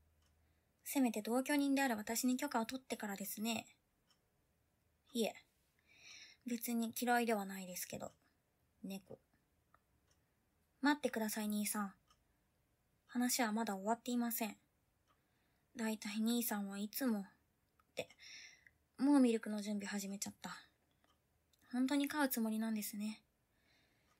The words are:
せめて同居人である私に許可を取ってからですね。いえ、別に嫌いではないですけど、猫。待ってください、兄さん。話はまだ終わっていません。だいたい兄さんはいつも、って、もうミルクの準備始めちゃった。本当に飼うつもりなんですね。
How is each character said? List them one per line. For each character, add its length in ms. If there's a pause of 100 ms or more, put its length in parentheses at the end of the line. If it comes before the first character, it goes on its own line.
(840)
せ 180
め 100
て 100
同 220
居 120
人 200
で 80
あ 40
る 80
私 300
に 100
許 140
可 100
を 60
取 160
っ 20
て 140
か 100
ら 80
で 100
す 160
ね。 260 (1500)
い 100
え、 120 (1120)
別 260
に 260
嫌 200
い 80
で 80
は 100
な 140
い 80
で 100
す 80
け 140
ど、 120 (720)
猫。 360 (1600)
待 160
っ 20
て 120
く 80
だ 100
さ 120
い、 60
兄 200
さ 160
ん。 100 (1120)
話 380
は 80
ま 140
だ 100
終 100
わ 80
っ 80
て 80
い 80
ま 140
せ 160
ん。 100 (1160)
だ 140
い 100
た 120
い 80
兄 240
さ 140
ん 100
は 120
い 100
つ 160
も、 140
っ 40 (720)
て、 140 (880)
も 160
う 60
ミ 120
ル 80
ク 100
の 120
準 140
備 120
始 220
め 80
ち 100
ゃ 40
っ 100
た。 160 (1120)
本 140
当 100
に 120
飼 160
う 60
つ 120
も 80
り 80
な 140
ん 20
で 80
す 160
ね。 240 (1000)